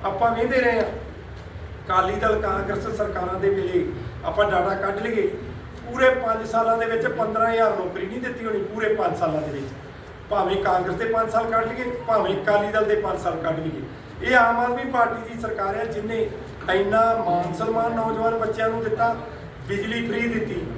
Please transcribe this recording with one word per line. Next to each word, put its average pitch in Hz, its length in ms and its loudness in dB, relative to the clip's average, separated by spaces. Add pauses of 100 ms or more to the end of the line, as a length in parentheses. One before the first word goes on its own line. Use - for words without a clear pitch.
ਆਪਾਂ 214 320 2
ਵੇਖਦੇ 247 240 4
ਰਹੇ 233 160 4
ਹਾਂ 214 60 2
ਅਕਾਲੀ - 1300 -2
ਦਲ 214 280 2
ਕਾਂਗਰਸ 196 540 -2
ਸਰਕਾਰਾਂ 185 440 -2
ਦੇ 196 80 4
ਵੇਲੇ, 180 380 2 (380)
ਆਪਾਂ 202 260 2
ਡਾਟਾ 190 240 2
ਕੱਢ 196 240 -2
ਲਈਏ, 220 280 0 (600)
ਪੂਰੇ 262 240 6
ਪੰਜ 226 360 0
ਸਾਲਾਂ 226 320 2
ਦੇ 226 80 0
ਵਿੱਚ 226 200 0
ਪੰਦਰਾਂ 220 460 0
ਹਜ਼ਾਰ 226 180 4
ਨੌਕਰੀ 190 360 -2
ਨਹੀਂ 226 140 -6
ਦਿੱਤੀ 240 240 -6
ਹੋਣੀ 214 140 0
ਪੂਰੇ 214 360 0
ਪੰਜ 180 220 0
ਸਾਲਾਂ 156 260 0
ਦੇ 151 100 -4
ਵਿੱਚ, 135 140 -6 (640)
ਭਾਵੇਂ 196 260 2
ਕਾਂਗਰਸ 185 380 2
ਦੇ 196 100 -2
ਪੰਜ 226 260 2
ਸਾਲ 233 200 2
ਕੱਢ 226 160 2
ਲਈਏ, 240 240 -4 (180)
ਭਾਵੇਂ 202 260 2
ਅਕਾਲੀ 208 340 2
ਦਲ 214 160 2
ਦੇ 208 100 4
ਪੰਜ 190 260 -2
ਸਾਲ 170 160 -2
ਕੱਢ 165 220 -2
ਲਈਏ। 151 240 -4 (400)
ਇਹ 254 140 4
ਆਮ 226 220 6
ਆਦਮੀ 247 320 0
ਪਾਰਟੀ 233 440 0
ਦੀ 233 60 -8
ਸਰਕਾਰ 196 360 -4
ਹੈ, 226 80 -2
ਜਿਹਨੇ 220 460 -2 (420)
ਇੰਨਾ 220 540 4
ਮਾਨ 175 280 0
ਸਨਮਾਨ 226 420 0
ਨੌਜਵਾਨ 226 420 0
ਬੱਚਿਆਂ 220 300 0
ਨੂੰ 220 160 -2
ਦਿੱਤਾ, 233 320 0 (520)
ਬਿਜਲੀ 220 380 -2
ਫ੍ਰੀ 233 220 0
ਦਿੱਤੀ - 380 -4 (100)